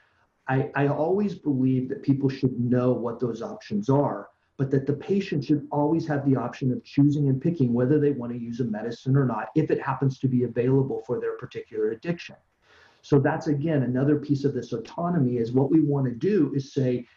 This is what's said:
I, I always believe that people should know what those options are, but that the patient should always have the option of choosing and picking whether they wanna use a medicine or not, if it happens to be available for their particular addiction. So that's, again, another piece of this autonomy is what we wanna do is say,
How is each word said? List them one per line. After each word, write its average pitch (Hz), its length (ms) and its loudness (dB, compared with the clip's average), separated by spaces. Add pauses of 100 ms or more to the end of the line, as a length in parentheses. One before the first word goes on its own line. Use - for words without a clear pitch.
(500)
I, 135 240 0
I 143 140 2
always 170 460 0
believe 131 560 0
that - 120 -8
people 139 280 2
should 127 280 -2
know 123 340 2
what 113 280 -4
those 113 220 -4
options 104 480 -4
are, 123 400 0 (260)
but 131 140 -2
that 135 160 0
the 143 80 0
patient 185 500 -2
should - 260 0
always 147 360 0
have 143 180 -2
the 135 120 4
option 123 360 -2
of 123 100 -6
choosing 143 460 4
and 131 120 2
picking 139 340 0
whether 127 260 2
they 143 120 4
wanna 120 260 -6
use 117 220 -8
a 131 40 -2
medicine 113 500 -4
or 139 120 4
not, 113 280 -4
if 156 160 2
it 160 100 0
happens 135 400 -2
to 139 80 0
be 123 160 2
available 120 640 0
for 117 140 -4
their 113 160 -6
particular 110 540 -6
addiction. 170 440 -8 (680)
So - 180 6
that's, 147 280 0
again, 143 340 2
another 131 340 2
piece 143 280 0
of 139 100 0
this 120 180 -6
autonomy 139 640 -2
is 117 160 -2
what 131 180 2
we 160 120 6
wanna 139 300 0
do 147 420 2
is 139 180 -4
say, 127 340 0 (100)